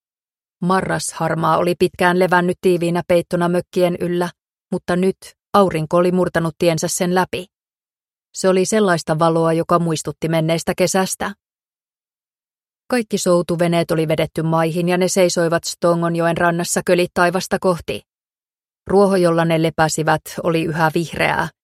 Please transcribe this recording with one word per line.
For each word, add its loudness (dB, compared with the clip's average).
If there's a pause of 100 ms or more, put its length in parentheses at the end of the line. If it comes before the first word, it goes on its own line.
(640)
Marrasharmaa 0
oli 0
pitkään 0
levännyt 2
tiiviinä 0
peittona 0
mökkien -2
yllä, -4 (420)
mutta -4
nyt 0 (380)
aurinko 0
oli 2
murtanut -2
tiensä 0
sen -2
läpi. -2 (840)
Se -2
oli 4
sellaista 0
valoa, 2
joka 2
muistutti -4
menneestä 0
kesästä. -2 (1500)
Kaikki -2
soutuveneet 0
oli 0
vedetty -2
maihin 0
ja 0
ne 2
seisoivat 0
Stongonjoen 0
rannassa -2
kölit 2
taivasta 0
kohti. -4 (840)
Ruoho, 4
jolla 2
ne 0
lepäsivät, 0 (200)
oli 0
yhä 0
vihreää, -2 (160)